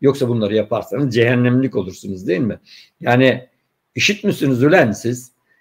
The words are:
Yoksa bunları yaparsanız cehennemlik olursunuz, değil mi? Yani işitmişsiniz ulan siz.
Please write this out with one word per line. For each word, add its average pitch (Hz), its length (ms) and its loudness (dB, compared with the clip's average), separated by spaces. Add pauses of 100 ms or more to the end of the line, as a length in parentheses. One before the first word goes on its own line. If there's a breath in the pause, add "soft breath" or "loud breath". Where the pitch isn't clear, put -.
Yoksa 135 260 2
bunları 110 280 -2
yaparsanız 107 580 -4
cehennemlik 123 600 2
olursunuz, 95 520 -8
değil 175 120 0
mi? 113 200 -4 (400 soft breath)
Yani 123 480 2 (480)
işitmişsiniz 151 680 -2
ulan 151 280 4
siz. 123 400 -8 (300)